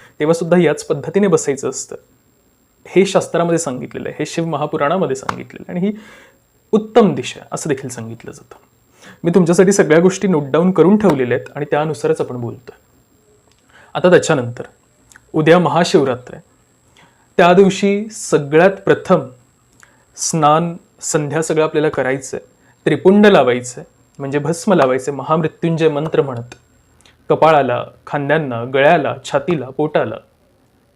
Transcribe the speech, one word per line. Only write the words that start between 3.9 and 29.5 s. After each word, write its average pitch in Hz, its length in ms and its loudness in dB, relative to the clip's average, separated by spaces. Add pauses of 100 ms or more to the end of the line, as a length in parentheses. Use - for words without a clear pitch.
आहे, - 100 -12
हे 151 60 -4
शिव 165 200 -6
महापुराणामध्ये 151 680 -2
सांगितलेलं - 560 -12
आहे 180 80 -6
आणि 190 80 -2
ही 214 60 -2 (760)
उत्तम 214 440 2
दिशा 123 240 -10 (120)
असं - 180 -8
देखील 131 200 -6
सांगितलं 113 420 -14
जातं. - 240 -20 (680)
मी 170 120 0
तुमच्यासाठी 180 360 4
सगळ्या 160 280 4
गोष्टी 185 280 2
नोट 151 160 0
डाऊन 156 280 0
करून 185 260 4
ठेवलेल्या 135 400 0
आहेत - 180 -10
आणि 143 160 -6
त्यानुसारच 156 500 -2
आपण 131 160 -8
बोलतोय. 117 400 -12 (1160)
आता - 160 2
त्याच्यानंतर 139 540 0 (680)
उद्या 160 260 4
महाशिवरात्र 143 720 0
आहे, 147 100 -18 (920)
त्या 180 160 6
दिवशी 202 560 2
सगळ्यात 156 640 0
प्रथम - 480 0 (960)
स्नान, 165 640 0 (240)
संध्या 151 420 -4
सगळं 156 200 0
आपल्याला 156 260 -2
करायचं 135 480 -4
आहे. - 100 -16 (380)
त्रिपुंड 208 420 4
लावायचं 127 540 2
आहे, - 140 -20 (240)
म्हणजे 139 200 -4
भस्म 156 340 -2
लावायचं 135 380 2
आहे, 139 60 -6
महामृत्युंजय 160 720 -2
मंत्र 151 320 -2
म्हणत 123 340 -6 (720)
कपाळाला, 139 560 2 (220)
खांद्यांना, 143 560 -4
गळ्याला, 135 520 2 (100)
छातीला, 156 440 -4